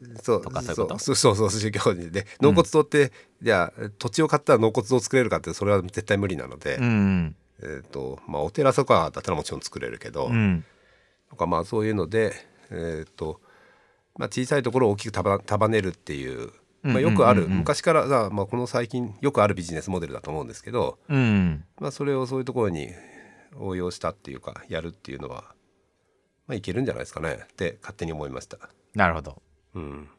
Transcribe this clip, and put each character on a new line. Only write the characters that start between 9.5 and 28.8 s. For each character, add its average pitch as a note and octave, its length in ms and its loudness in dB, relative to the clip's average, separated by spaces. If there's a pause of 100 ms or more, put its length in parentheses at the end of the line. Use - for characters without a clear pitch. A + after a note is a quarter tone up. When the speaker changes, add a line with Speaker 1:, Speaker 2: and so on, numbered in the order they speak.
Speaker 1:
ろ C#2+ 40 -8
ん - 40 -10
作 - 180 -12
れ B1+ 100 -8
る A1+ 100 -12
け - 120 -14
ど、 D2+ 160 -4
Speaker 2:
う A#2+ 60 -2
ん。 G2 320 2 (640)
Speaker 1:
と - 80 -20
か、 E2+ 100 0
ま E2+ 120 0
あ、 E2+ 60 -4
そ A2+ 140 -2
う G#2+ 60 0
い A2 60 0
う - 20 0
の F#2 140 0
で、 G#2+ 260 0 (380)
え E2 340 -6
ー - 40 -20
と、 - 300 -8 (760)
ま - 80 -6
あ、 - 20 -8
小 B2+ 180 -4
さ D3 120 0
い C3+ 60 0
と A#2+ 80 -2
こ B2+ 80 2
ろ A#2+ 100 4
を - 20 2
大 G2+ 60 0
き - 80 -8
く A2+ 80 -8
束-、 G2 260 0
束 G#2+ 300 0
ね A2 120 2
る F#2+ 80 -2
っ - 40 -6
て - 200 -12
い C2 320 -8
う、 - 60 -16 (300)
ま C3 140 0
あ、 C3 40 4
よ D#3 140 4
く C#3+ 120 6
あ A#2+ 80 10
る、 F#2+ 100 6
Speaker 2:
う - 0 -
ん - 20 2
う - 20 -4
ん F2+ 40 0
う - 20 2
ん - 0 -
う - 20 2
ん。 F2+ 40 4
Speaker 1:
昔 C#3+ 220 0
か E3+ 120 2
ら C#3 160 4
さ、 A#2 220 2
ま G2+ 120 -2
あ、 - 20 -2
こ A#2+ 120 -6
の B2 100 -4
最 A#2 220 -2
近 A#2+ 320 -6
よ C#3 100 2
く A#2 100 4
あ G#2 60 8
る G2 80 2
ビ F2 80 -8
ジ E2+ 100 -8
ネ D#2 80 -4
ス - 80 -10
モ F2+ 120 0
デ E2 60 -6
ル C#2 60 -10
だ - 60 -10
と - 100 -12
思 D#3 120 -4
う - 20 -6
ん A#2 60 -10
で A2 60 -14
す - 60 -18
け A2 100 -14
ど、 - 360 -2
Speaker 2:
う C#3+ 100 2
ん。 F#2+ 460 4 (160)
Speaker 1:
ま D3 80 -6
あ、 C#3 40 -4
そ - 120 -8
れ C#3+ 120 0
を C3 120 -2
そ C3 80 -6
う C3 40 -2
い - 20 -4
う A#2+ 40 -6
と B2 80 -8
こ B2 100 2
ろ G2+ 60 2
に D2+ 200 -6 (680)
応 F#2+ 220 -6
用 F2+ 140 -4
し - 60 -12
た F#2 120 -4
っ - 60 -10
て - 140 -20
い C2+ 60 -12
う B1 60 -16
か、 - 260 -16
や E2 140 -6
る E2 80 -10
っ - 20 -14
て - 220 -16
い - 20 -10
う C2 60 -12
の C#2 80 -12
は、 - 260 -16 (880)
ま C#3 80 -8
あ、 - 20 -6
い G2 60 -6
け F#2 120 -6
る A2+ 80 -2
ん C#3 40 0
じ G#2+ 60 -2
ゃ - 20 -2
な A#1 60 -6
い B1+ 40 -6
で - 20 -8
す - 80 -20
か D2+ 80 -8
ね C#2+ 200 -4
っ - 140 -20
て F2 260 -4
勝 - 160 -16
手 - 80 -6
に E2 60 -6
思 D2 160 -8
い - 20 -10
ま B1+ 120 -10
し - 60 -20
た。 - 100 -18 (380)